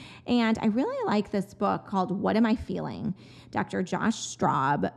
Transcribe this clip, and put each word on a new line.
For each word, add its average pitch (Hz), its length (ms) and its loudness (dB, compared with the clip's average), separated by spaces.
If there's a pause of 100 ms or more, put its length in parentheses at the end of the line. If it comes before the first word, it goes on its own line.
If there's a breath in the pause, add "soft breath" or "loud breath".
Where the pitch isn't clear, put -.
(280 loud breath)
And 226 340 2
I - 60 2
really 285 380 2
like 214 260 0
this 196 220 -2
book 196 340 0
called 190 240 0
What 190 240 0
Am 226 100 6
I 220 100 4
Feeling? 160 600 -4 (360 loud breath)
Doctor 190 300 -2
Josh 214 360 -2
Straub 143 800 0